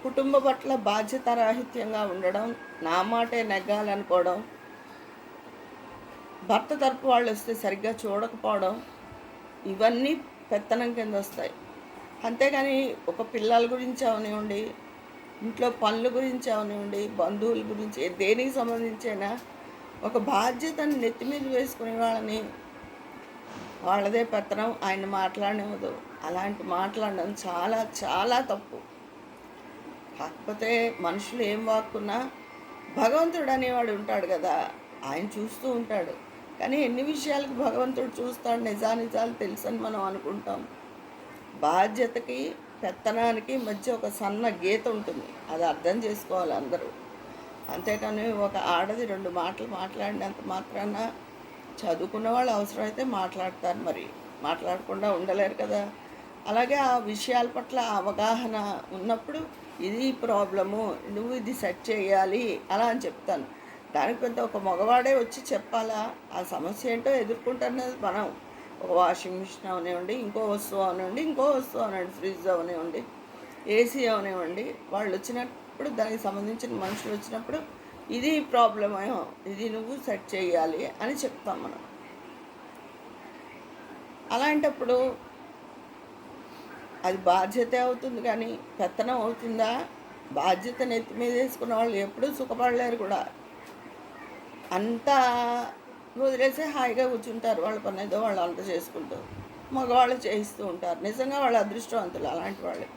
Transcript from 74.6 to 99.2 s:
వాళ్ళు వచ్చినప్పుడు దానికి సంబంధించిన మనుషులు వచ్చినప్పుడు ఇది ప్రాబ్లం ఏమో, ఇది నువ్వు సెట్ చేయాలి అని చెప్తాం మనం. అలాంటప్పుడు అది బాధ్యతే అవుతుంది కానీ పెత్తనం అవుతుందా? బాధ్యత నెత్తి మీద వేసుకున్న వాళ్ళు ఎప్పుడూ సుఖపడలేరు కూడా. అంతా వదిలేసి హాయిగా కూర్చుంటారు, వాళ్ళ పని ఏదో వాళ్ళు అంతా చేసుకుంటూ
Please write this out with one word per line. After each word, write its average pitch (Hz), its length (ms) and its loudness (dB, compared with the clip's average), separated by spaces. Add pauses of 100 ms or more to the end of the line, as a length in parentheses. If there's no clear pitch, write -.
వాళ్ళు 196 260 0
వచ్చినప్పుడు - 760 -6
దానికి 220 340 0
సంబంధించిన 208 500 -2
మనుషులు 208 400 -4
వచ్చినప్పుడు 226 460 -4 (540)
ఇది 294 260 4
ప్రాబ్లం 208 640 4
ఏమో, 202 220 -2 (220)
ఇది 202 220 -4
నువ్వు 220 360 -4
సెట్ 202 300 -4
చేయాలి 165 560 2 (100)
అని 240 120 0
చెప్తాం - 500 -4
మనం. - 160 -8 (2500)
అలాంటప్పుడు 262 840 2 (1900)
అది 185 140 2
బాధ్యతే 202 600 6
అవుతుంది 247 440 2
కానీ 233 380 0 (200)
పెత్తనం 226 420 2
అవుతుందా? 226 640 0 (460)
బాధ్యత 185 500 2
నెత్తి 226 320 0
మీద 240 200 0
వేసుకున్న 247 400 2
వాళ్ళు 226 220 4
ఎప్పుడూ 202 380 0
సుఖపడలేరు 247 600 2
కూడా. 196 320 0 (1400)
అంతా 233 460 2 (1000)
వదిలేసి 262 440 4
హాయిగా 262 480 2
కూర్చుంటారు, 226 520 0
వాళ్ళ 214 180 0
పని 196 240 -4
ఏదో 208 160 0
వాళ్ళు 208 220 2
అంతా 175 220 -2
చేసుకుంటూ 170 520 -4 (580)